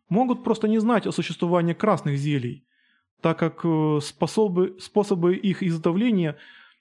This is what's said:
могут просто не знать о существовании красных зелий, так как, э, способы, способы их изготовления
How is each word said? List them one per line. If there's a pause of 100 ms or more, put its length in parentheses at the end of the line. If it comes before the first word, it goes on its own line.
могут
просто
не
знать
о
существовании
красных
зелий, (600)
так
как,
э,
способы,
способы
их
изготовления (440)